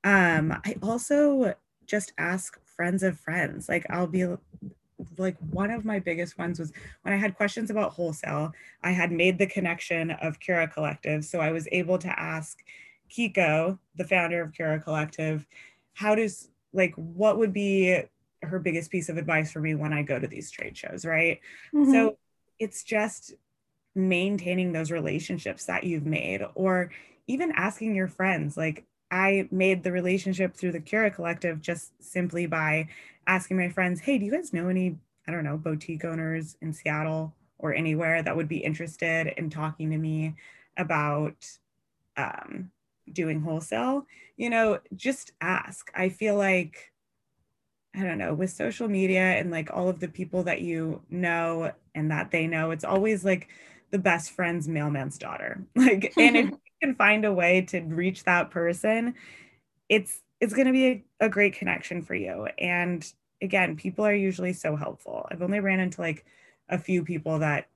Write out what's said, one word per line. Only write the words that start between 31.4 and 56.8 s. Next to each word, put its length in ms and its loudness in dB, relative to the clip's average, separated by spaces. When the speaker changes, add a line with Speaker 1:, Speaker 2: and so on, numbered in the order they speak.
Speaker 1:
just 300 -6
simply 440 -2
by 420 0
asking 300 0
my 120 2
friends, 320 0
"Hey, 160 2
do 80 0
you 60 -2
guys 220 -2
know 160 -2
any, 280 0
I 40 -8
don't 120 -4
know, 140 -2
boutique 480 -6
owners 560 -4
in 120 -6
Seattle 600 -2
or 140 -2
anywhere 500 0
that 120 -2
would 120 -2
be 160 -4
interested 640 -2
in 140 -4
talking 400 -4
to 60 0
me 380 -2
about, 680 -2
um, 540 -8
doing 300 -2
wholesale?" 640 -2
You 120 -4
know, 300 4
just 360 -4
ask. 540 -4
I 140 2
feel 260 0
like, 560 0
I 80 -2
don't 140 -2
know, 160 -2
with 160 -2
social 380 -4
media 340 2
and, 300 2
like, 200 -4
all 180 0
of 100 -4
the 80 -4
people 360 -4
that 180 -2
you 480 -4
know 600 -2
and 180 -2
that 200 -2
they 160 2
know, 240 0
it's 120 -6
always, 400 2
like, 260 0
the 80 0
best 320 2
friend's 360 -2
mailman's 520 -2
daughter. 500 -8
<laughs> 60 -12
Like, 420 6
and 180 10
if 100 6
Speaker 2:
<laughs> 200 -6
Speaker 1:
you 60 -20